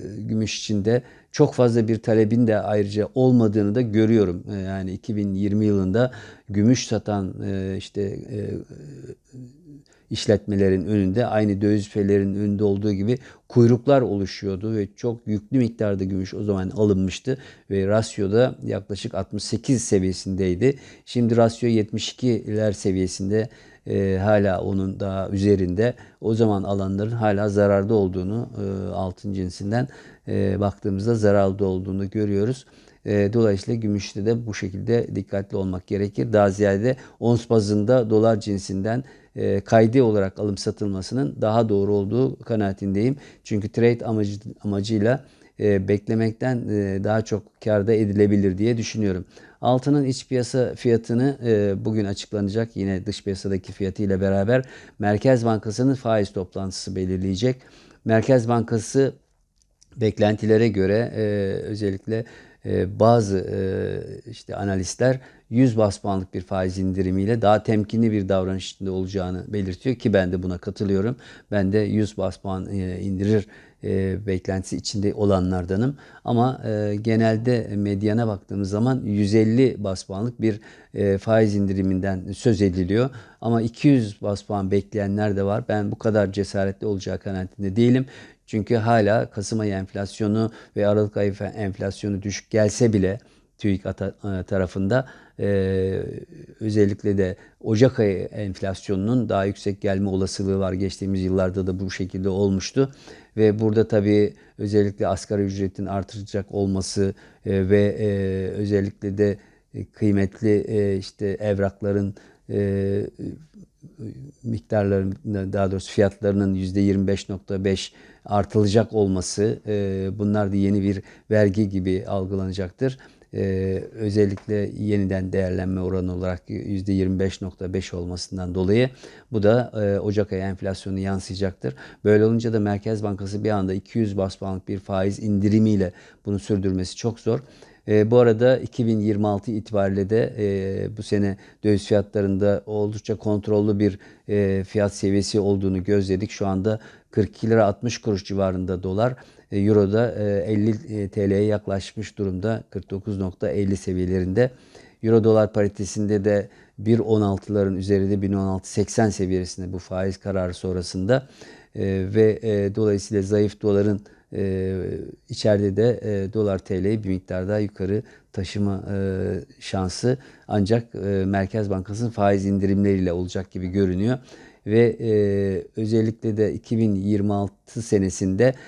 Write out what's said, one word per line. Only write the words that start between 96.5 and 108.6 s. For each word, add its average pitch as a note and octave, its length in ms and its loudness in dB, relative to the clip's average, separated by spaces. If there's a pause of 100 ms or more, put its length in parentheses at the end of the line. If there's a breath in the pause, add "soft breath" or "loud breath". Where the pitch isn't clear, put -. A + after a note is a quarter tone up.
özellikle G#2 580 2
de F#2 180 0 (240 loud breath)
Ocak A2+ 400 4
ayı F#2+ 240 0
enflasyonunun G2+ 1040 -4
daha G2 160 0
yüksek G2+ 360 -4
gelme G2 280 0
olasılığı F#2+ 500 -2
var. F#2+ 140 -2
Geçtiğimiz F#2+ 480 -4
yıllarda F#2 460 0
da F#2 140 -4
bu F#2+ 100 -6
şekilde F#2+ 380 -6
olmuştu. G2 640 0 (440 loud breath)
Ve G#2+ 220 4
burada A2 300 2
tabii G#2 460 2 (240 soft breath)
özellikle G2+ 480 0
asgari G2 360 -2
ücretin G2 440 -4
artacak G2 680 -6
olması, G2 600 -2 (320 loud breath)
e, F#2+ 240 0
ve, G2+ 280 4
e, G#2+ 80 -2 (420)
özellikle G2+ 720 -2